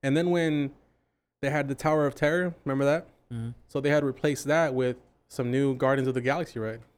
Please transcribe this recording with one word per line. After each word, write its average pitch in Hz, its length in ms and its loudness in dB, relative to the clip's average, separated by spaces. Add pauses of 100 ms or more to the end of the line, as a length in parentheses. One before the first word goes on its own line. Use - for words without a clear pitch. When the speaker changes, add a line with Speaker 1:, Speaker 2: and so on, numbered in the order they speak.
Speaker 1:
and 135 120 0
then 170 160 2
when 156 400 0 (680)
they 139 100 -2
had 143 160 -2
the 135 80 -4
Tower 151 320 2
of 135 80 -2
Terror, 170 400 0 (100)
remember 139 200 0
that? 151 220 0 (260)
Speaker 2:
Mm-hmm. 117 180 -8 (180)
Speaker 1:
So 139 120 -4
they 143 80 0
had 147 160 4
replaced 139 420 -2
that 151 280 2
with 127 220 0 (320)
some 123 220 -4
new 135 240 2
Guardians 131 340 2
of 127 60 -2
the 131 60 -2
Galaxy 139 400 -4
ride. 110 200 -8 (180)